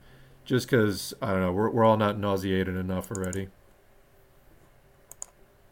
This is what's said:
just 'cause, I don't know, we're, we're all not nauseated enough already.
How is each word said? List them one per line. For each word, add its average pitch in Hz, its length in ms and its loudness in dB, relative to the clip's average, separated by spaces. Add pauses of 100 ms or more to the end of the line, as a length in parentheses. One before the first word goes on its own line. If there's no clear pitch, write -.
(440)
just 123 240 -2
'cause, 107 540 0
I 107 100 -2
don't 95 80 2
know, 90 120 2
we're, 107 180 0
we're 113 140 4
all 110 120 6
not 107 220 0
nauseated 95 580 -2
enough 92 340 -6
already. 95 380 -6 (2250)